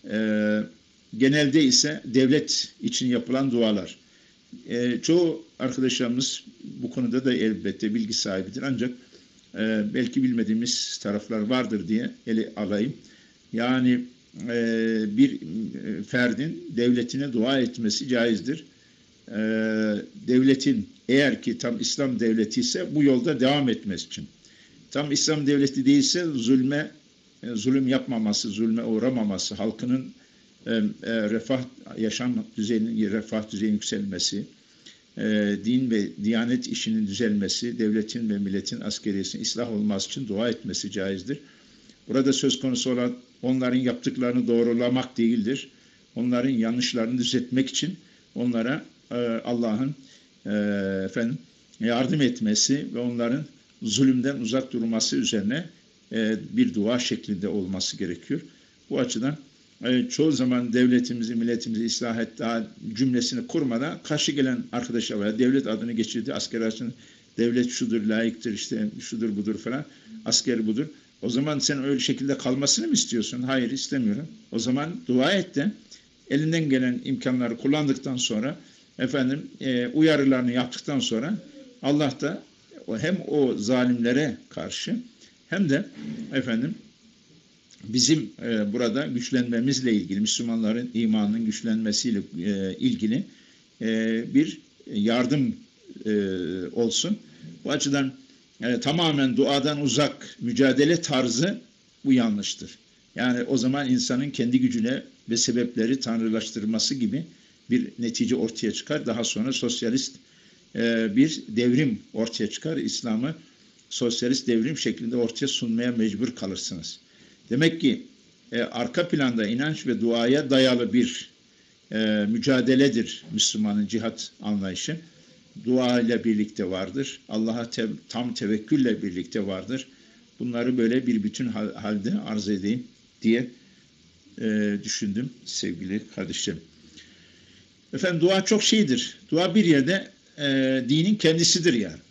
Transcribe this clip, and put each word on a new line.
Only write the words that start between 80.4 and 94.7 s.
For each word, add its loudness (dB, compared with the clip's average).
yaptıktan -2
sonra -2
Allah 0
da -4
o, -4
hem 0
o 4
zalimlere 2
karşı -6
hem 0
de 2
efendim -2
bizim, 2
e, -2
burada 0
güçlenmemizle 0
ilgili, 0
Müslümanların -2
imanının 2
güçlenmesiyle, -2
e, -2
ilgili, 0
e, -2
bir 2